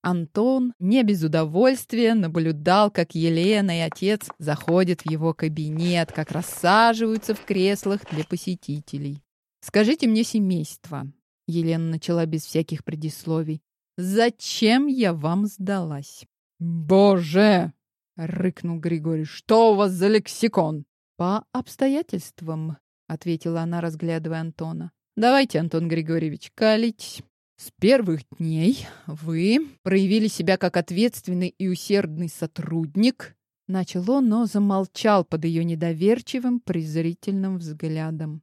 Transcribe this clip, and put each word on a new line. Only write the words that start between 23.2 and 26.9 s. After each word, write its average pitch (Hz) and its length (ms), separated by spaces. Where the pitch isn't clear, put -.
она, 170 200
разглядывая 165 600
Антона. 165 500
«Давайте, 247 440
Антон 165 280
Григорьевич, 160 680
колитесь. 220 680